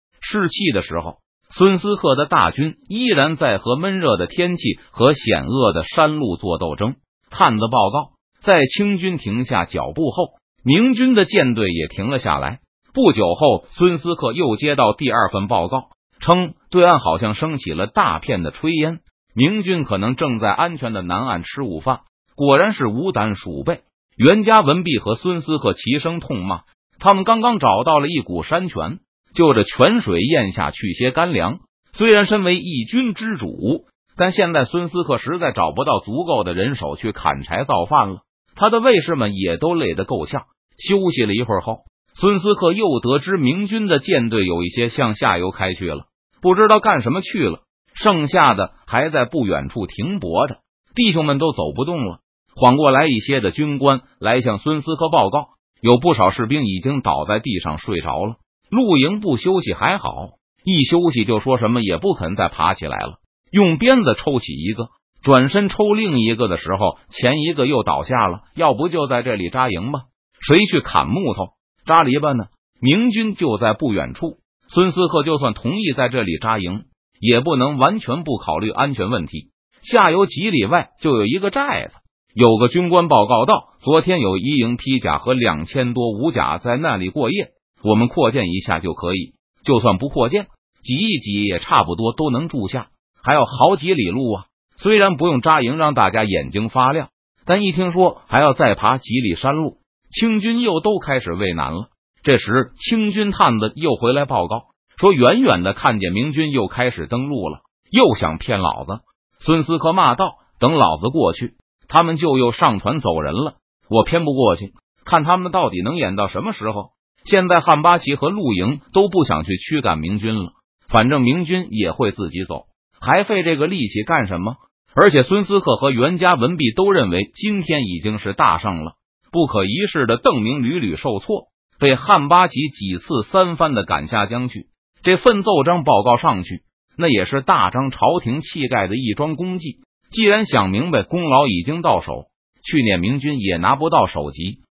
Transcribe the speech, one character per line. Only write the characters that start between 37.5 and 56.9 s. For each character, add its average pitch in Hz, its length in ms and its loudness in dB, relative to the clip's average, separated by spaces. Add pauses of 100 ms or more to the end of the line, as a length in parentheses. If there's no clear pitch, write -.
造 104 220 -2
饭 123 240 2
了。 95 100 -12 (360)
他 208 140 2
的 226 120 0
卫 247 180 4
士 170 160 -4
们 104 200 -2
也 92 200 -2
都 160 180 -2
累 135 200 -2
得 90 100 -4
够 92 220 -6
呛。 - 160 -8 (360)
休 190 340 0
息 123 120 0
了 104 100 0
一 117 100 -2
会 107 100 -4
儿 92 80 -2
后， 113 140 -6 (400)
孙 196 240 2
思 202 160 2
克 175 180 2
又 185 260 0
得 127 200 0
知 190 180 -4
明 170 300 0
军 214 200 -4
的 160 120 2
舰 131 300 0
队 104 160 0
有 87 180 -2
一 87 40 -4
些 117 220 -4
向 117 240 -2
下 101 240 0
游 90 140 -4
开 95 220 -4
去 90 140 -8
了， 73 180 -8 (360)
不 185 140 4
知 214 120 4
道 214 120 6
干 196 220 2
什 113 120 -2
么 180 80 -4
去 - 260 -4
了， 80 140 -6 (320)
剩 170 340 0
下 143 260 4
的 95 180 -2 (140)
还 135 240 -2
在 151 140 0
不 127 220 -2
远 73 240 -2
处 101 180 -8
停 175 320 -8
泊 95 280 -2
着， 117 100 -10 (360)
弟 226 200 2
兄 160 120 0
们 143 120 0
都 156 160 0
走 76 200 -4
不 131 120 -4
动 160 200 -6
了。 87 140 -10 (360)
缓 123 200 6
过 147 160 4
来 135 160 4
一 123 120 0
些 139 200 -2
的 101 120 -2
军 151 260 -2
官 135 240 2 (180)
来 117 220 0
向 113 160 -2
孙 151 240 -4
思 156 160 -6
克 160 120 -2
报 147 200 2
告， 147 200 -4 (320)
有 120 160 6
不 156 160 2
少 95 180 4
士 117 140 -4
兵 139 200 -2
已 95 140 -4
经 135 220 -4